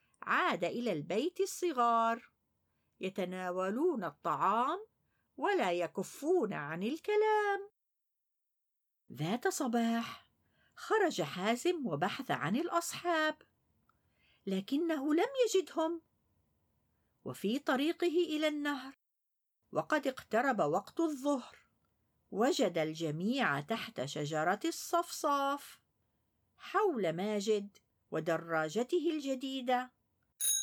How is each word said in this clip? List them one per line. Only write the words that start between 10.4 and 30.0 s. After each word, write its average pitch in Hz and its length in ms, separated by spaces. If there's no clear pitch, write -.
خرج 381 480
حازم 233 640
وبحث 175 440
عن 147 260
الأصحاب، 330 840
لكنه 277 680
لم 453 180
يجدهم، 330 560
وفي 196 340
طريقه 302 480
إلى 311 420
النهر 285 500
وقد 277 340
اقترب 254 540
وقت 165 400
الظهر 285 580
وجد 208 480
الجميع 160 840
تحت 220 440
شجرة 156 600
الصفصاف 285 1160
حول 277 560
ماجد 202 680
ودراجته 165 1000
الجديدة 262 840